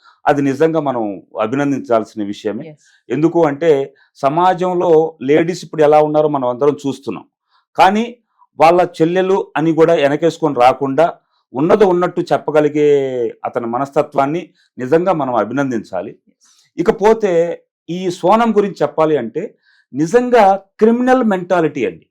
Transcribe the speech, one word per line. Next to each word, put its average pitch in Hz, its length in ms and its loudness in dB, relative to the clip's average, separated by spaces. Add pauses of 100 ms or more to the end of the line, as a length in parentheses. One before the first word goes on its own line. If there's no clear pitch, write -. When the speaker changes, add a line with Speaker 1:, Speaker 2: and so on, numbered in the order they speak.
(280)
Speaker 1:
అది 143 140 2
నిజంగా 151 380 0
మనం 113 420 -6 (200)
అభినందించాల్సిన 113 840 -2
విషయమే. 104 460 -8
Speaker 2:
ఎస్. - 400 -20
Speaker 1:
ఎందుకు 160 360 2
అంటే 139 480 0 (220)
సమాజంలో 175 1040 0
లేడీస్ 165 440 0
ఇప్పుడు 156 180 -2
ఎలా 151 180 6
ఉన్నారో 151 260 2
మనం 139 200 -4
అందరం 135 300 -2 (100)
చూస్తున్నాం, 123 380 -8 (500)
కానీ 214 420 2 (420)
వాళ్ళ 175 280 4 (140)
చెల్లెలు 185 460 0 (100)
అని 160 160 0
కూడా 160 200 4
వెనకేసుకొని 151 640 0
రాకుండా 135 560 2 (400)
ఉన్నది 196 320 2
ఉన్నట్టు 180 360 0
చెప్పగలిగే 151 680 0 (580)
అతని 120 200 -6
మనస్తత్వాన్ని 139 840 -2 (280)
నిజంగా 165 360 0
మనం 131 220 -4
అభినందించాలి. 113 800 -4 (600)
ఇకపోతే 190 840 0 (260)
ఈ 180 220 -6
సోనం 208 460 0
గురించి 202 240 0
చెప్పాలి 156 360 0
అంటే 135 380 -10 (380)
నిజంగా 196 680 2 (200)
క్రిమినల్ 247 440 2
మెంటాలిటీ 175 600 -2
అండి. 87 260 -10